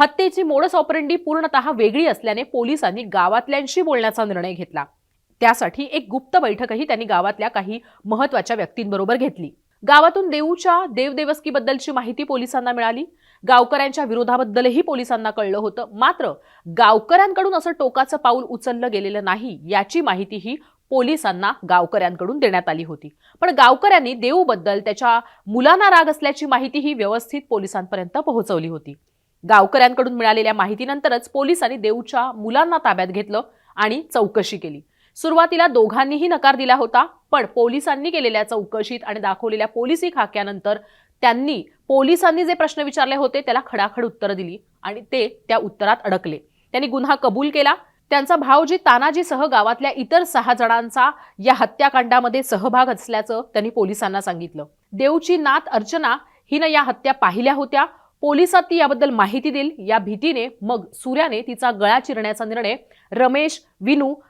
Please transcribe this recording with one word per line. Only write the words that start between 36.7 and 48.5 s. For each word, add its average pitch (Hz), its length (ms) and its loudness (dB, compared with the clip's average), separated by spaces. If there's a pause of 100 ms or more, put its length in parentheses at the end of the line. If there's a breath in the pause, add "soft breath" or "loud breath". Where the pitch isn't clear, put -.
होता, 254 320 2 (240)
पण 269 160 2
पोलिसांनी 277 640 -2
केलेल्या 240 320 0
चौकशीत 214 640 -6
आणि 208 160 -8
दाखवलेल्या 214 480 -4
पोलिसी 320 460 -2
खाक्यानंतर 202 600 -4 (440 soft breath)
त्यांनी 247 420 0 (260 soft breath)
पोलिसांनी 330 560 2
जे 349 100 0
प्रश्न 311 280 -2
विचारले 269 340 -2
होते, 277 240 -2
त्याला 247 260 -2
खडाखड 214 380 -4
उत्तरं 202 300 -6
दिली 185 240 -10 (240)
आणि 214 180 -12
ते 233 480 -4
त्या 226 80 2
उत्तरात 208 480 -2
अडकले. 185 340 -4 (340)
त्यांनी 262 160 -2
गुन्हा 269 260 -2
कबूल 269 360 -2
केला. 285 240 2 (360 soft breath)
त्यांचा 285 260 2
भावजी 294 400 2